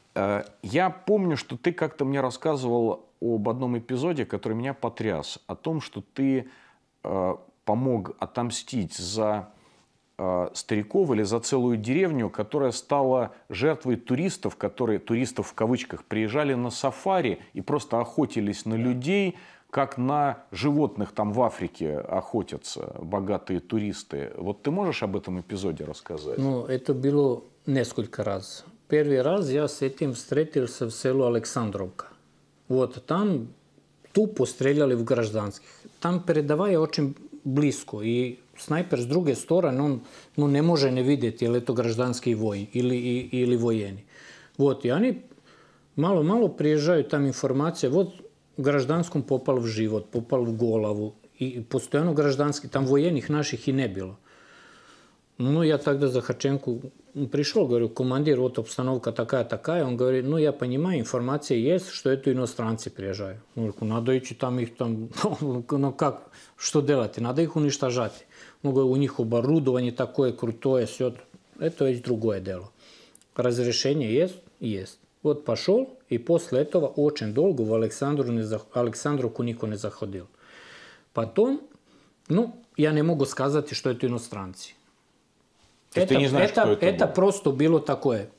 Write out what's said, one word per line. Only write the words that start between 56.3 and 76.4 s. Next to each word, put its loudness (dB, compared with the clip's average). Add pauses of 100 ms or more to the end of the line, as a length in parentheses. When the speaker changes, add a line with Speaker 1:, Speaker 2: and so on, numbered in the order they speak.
Speaker 2:
пришёл, 2
говорю: 2
«Командир, 2
вот 0
обстановка -2
такая-такая». -2
Он -2
говорит: 2
«Ну, 0
я 4
понимаю, -2
информация -2
есть, 2
что -2
это 2
иностранцы -2
приезжают». -8 (160)
Ну, -4
говорю: -4
«Надо 2
идти -8
там -2
их -6
там, -4 (120)
<laughs> -2
ну, -2
ну 2
как, -2 (260)
что 0
делать? 2
Надо 0
их 0
уничтожать». 0 (380)
Ну, 0
говорю: 4
«У 4
них 0
оборудование 2
такое 0
крутое, 0
всё». -4 (460)
Это 0
есть 0
другое -2
дело. -10 (640)
Разрешение 0
есть? 0 (160)
Есть. -6 (240)
Вот 0
пошёл, 0
и 0
после 2